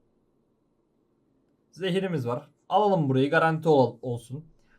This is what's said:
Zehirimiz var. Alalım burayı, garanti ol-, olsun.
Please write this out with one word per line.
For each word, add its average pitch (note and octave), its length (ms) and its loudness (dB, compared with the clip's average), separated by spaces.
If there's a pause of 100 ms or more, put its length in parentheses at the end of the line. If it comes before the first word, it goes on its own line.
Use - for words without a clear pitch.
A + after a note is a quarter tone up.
(1700)
Zehirimiz F3 540 -4
var. B2 220 -6 (200)
Alalım F#3 400 2
burayı, C3 220 2
garanti D#3+ 380 0
ol-, C3 340 4
olsun. B2+ 420 -10 (340)